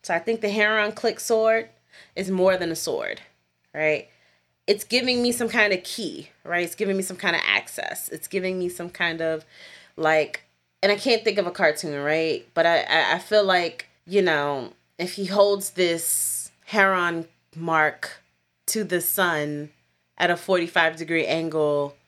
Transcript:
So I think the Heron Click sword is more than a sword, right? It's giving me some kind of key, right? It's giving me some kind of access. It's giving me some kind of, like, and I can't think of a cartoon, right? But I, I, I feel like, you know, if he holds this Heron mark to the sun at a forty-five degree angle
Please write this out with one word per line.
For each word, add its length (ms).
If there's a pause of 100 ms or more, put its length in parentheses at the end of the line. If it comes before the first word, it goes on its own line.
So 120
I 40
think 220
the 80
Heron 440
Click 280
sword 480 (480)
is 140
more 260
than 140
a 60
sword, 440 (540)
right? 340 (580)
It's 180
giving 380
me 100
some 180
kind 240
of 80
key, 480 (140)
right? 200
It's 100
giving 220
me 60
some 160
kind 180
of 100
access. 640
It's 180
giving 320
me 120
some 180
kind 320
of, 240 (520)
like, 480 (380)
and 80
I 60
can't 280
think 120
of 100
a 40
cartoon, 520
right? 520
But 100
I, 200
I, 320
I 20
feel 260
like, 440 (180)
you 160
know, 500 (260)
if 160
he 120
holds 440
this 800 (160)
Heron 600 (300)
mark 680 (460)
to 160
the 180
sun 680 (480)
at 140
a 60
forty-five 600
degree 300
angle 680 (140)